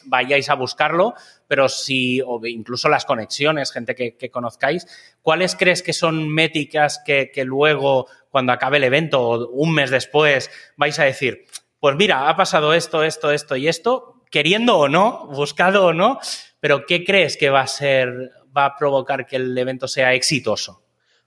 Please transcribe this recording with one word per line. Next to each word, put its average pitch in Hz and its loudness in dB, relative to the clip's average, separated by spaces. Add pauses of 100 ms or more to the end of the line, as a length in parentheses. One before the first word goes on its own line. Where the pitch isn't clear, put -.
vayáis 135 0
a 147 0
buscarlo, 156 0 (340)
pero 135 2
sí, 127 -2
o 120 -8
incluso 120 -4
las 143 0
conexiones, 139 -2
gente 123 -8
que, 120 -8
que 127 -12
conozcáis. 135 -4 (340)
¿Cuáles 175 0
crees 180 0
que 160 -4
son 160 -2
métricas 151 -2
que, 139 0
que 135 -4
luego, 139 0 (220)
cuando 127 0
acabe 131 0
el 143 0
evento 139 2
o 117 0
un 147 -2
mes 143 2
después, 139 2 (260)
vais 147 -2
a 156 4
decir, 131 -2 (340)
"Pues 139 2
mira, 147 2
ha 160 2
pasado 160 2
esto, 165 0
esto, 156 -2
esto 147 -4
y 131 -2
esto"? 233 -2 (200)
Queriendo 190 2
o 143 4
no, 190 0
buscado 175 2
o 170 4
no, 220 2 (400)
pero 143 0
¿qué 175 0
crees 185 2
que 143 2
va 135 4
a 131 -2
ser, 131 -2 (240)
va 139 2
a 139 -2
provocar 135 -2
que - -6
el 127 -2
evento 127 -4
sea 131 2
exitoso? 117 -2 (440)